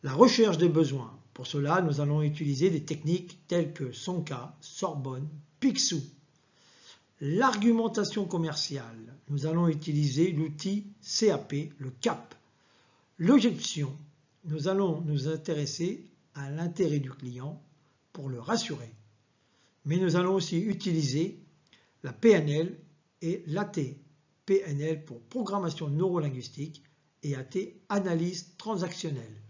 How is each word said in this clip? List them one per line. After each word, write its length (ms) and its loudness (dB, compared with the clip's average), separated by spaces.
La 100 -4
recherche 440 8
des 120 6
besoins. 480 0
Pour 140 -12
cela, 340 0
nous 200 0
allons 200 2
utiliser 480 2
des 160 -2
techniques 600 -4
telles 260 0
que 180 -6
Sonka, 720 -8
Sorbonne, 680 -6
Picsou. 420 0
L'argumentation 1040 2
commerciale, 920 -6
nous 160 -2
allons 220 2
utiliser 640 2
l'outil 680 -4
C 280 2
A 80 2
P, 400 -6
le 120 -8
cap. 460 -6
L'objection, 800 4
nous 240 -4
allons 340 0
nous 260 0
intéresser 760 -4
à 180 -10
l'intérêt 480 0
du 100 -4
client 520 -10
pour 180 -10
le 100 -6
rassurer. 540 -4
Mais 120 2
nous 180 4
allons 200 4
aussi 240 0
utiliser 800 0
la 100 -10
P 180 6
N 180 6
L 300 0
et 260 -4
l'A 180 -2
T. 340 -6
P 200 4
N 140 -4
L 260 -2
pour 160 -14
programmation 680 -4
neurolinguistique 960 -2
et 120 -2
A 80 -8
T, 460 -6
analyse 680 -2
transactionnelle. 920 -6